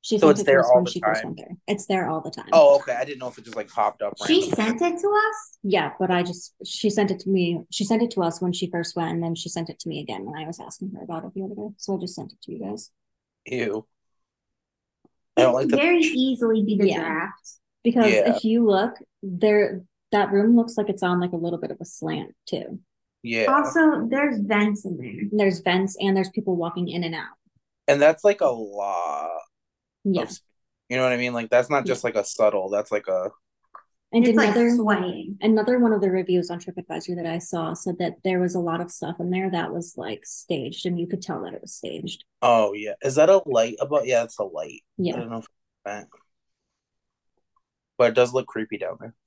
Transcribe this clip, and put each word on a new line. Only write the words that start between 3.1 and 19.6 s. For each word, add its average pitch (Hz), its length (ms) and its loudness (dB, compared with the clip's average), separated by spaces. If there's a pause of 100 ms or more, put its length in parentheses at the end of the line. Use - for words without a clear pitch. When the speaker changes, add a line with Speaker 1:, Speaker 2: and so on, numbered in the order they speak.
Speaker 2:
know 127 80 -10
if 120 100 -12
it 113 80 -20
just, 113 120 -10
like, 104 120 -8
popped 104 320 -2
up 101 120 -4 (120)
Speaker 3:
She 349 160 4
Speaker 2:
randomly. 370 140 -2
Speaker 3:
sent 233 260 0
it 349 200 0
to 403 60 -2
us? 427 560 -2
Speaker 1:
Yeah, 180 360 0
but 180 120 0
I 175 120 2
just, 180 300 -8 (120)
she - 240 -2
sent 202 220 2
it - 100 -4
to 190 80 -6
me. 175 320 0 (100)
She - 120 -4
sent 220 200 2
it 233 80 -2
to 185 120 -2
us 165 180 -2
when 180 100 -2
she 180 180 -4
first 170 260 -6
went, 165 160 -4
and 170 120 -4
then 170 120 -4
she 165 120 -12
sent 165 220 -6
it - 100 -18
to 170 100 -10
me 147 120 -8
again 98 240 -10
when 147 160 -10
I 156 40 -10
was 170 140 -12
asking - 320 -12
her - 120 -14
about 165 200 -10
it 185 100 -14
the 190 100 -8
other 208 120 -10
day. 208 220 -10
So 196 180 -6
I 175 40 -6
just 180 160 -10
sent - 180 -14
it - 100 -20
to - 80 -16
you 160 80 -12
guys. 208 320 -12 (560)
Speaker 2:
Ew. 110 380 -6 (1500)
I - 40 6
don't 254 100 8
Speaker 3:
It - 20 2
Speaker 2:
like 269 160 0
Speaker 3:
could - 20 2
Speaker 2:
the 269 60 4
Speaker 3:
very 330 260 4
easily 240 600 0
be 208 140 0
the 196 120 4
Speaker 1:
Yeah. 170 100 0
Speaker 3:
draft. 165 500 -6 (340)
Speaker 1:
Because 233 280 4
Speaker 2:
Yeah. 208 240 4
Speaker 1:
if - 80 -6
you 226 220 4
look, 202 300 4 (280)
there, 196 600 2 (280)